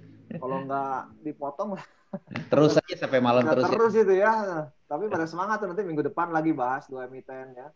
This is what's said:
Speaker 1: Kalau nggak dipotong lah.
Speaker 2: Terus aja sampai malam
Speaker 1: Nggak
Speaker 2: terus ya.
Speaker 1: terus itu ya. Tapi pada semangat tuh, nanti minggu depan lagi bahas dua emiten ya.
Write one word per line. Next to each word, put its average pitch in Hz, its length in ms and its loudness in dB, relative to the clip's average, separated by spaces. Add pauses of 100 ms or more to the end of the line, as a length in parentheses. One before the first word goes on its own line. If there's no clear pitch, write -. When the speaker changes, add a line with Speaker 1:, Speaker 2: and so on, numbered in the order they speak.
(340)
Speaker 1:
Kalau 135 320 -6
nggak 135 560 -6
dipotong 156 560 -8
lah. - 80 -14 (640)
Speaker 2:
Terus 147 240 6
aja - 320 0
sampai 127 160 2
malam 123 240 4
Speaker 1:
Nggak 135 160 4
Speaker 2:
terus - 80 2
ya. - 80 2
Speaker 1:
terus 226 160 4
itu 202 240 6
ya. 214 160 4 (560)
Tapi 156 240 -4
pada 165 160 -2
semangat 196 320 -4
tuh, 196 80 -4
nanti 190 160 -4
minggu 156 160 -4
depan 165 320 -2
lagi 160 240 0
bahas 127 320 -4
dua 131 160 -10
emiten 131 480 -16
ya. 127 220 -18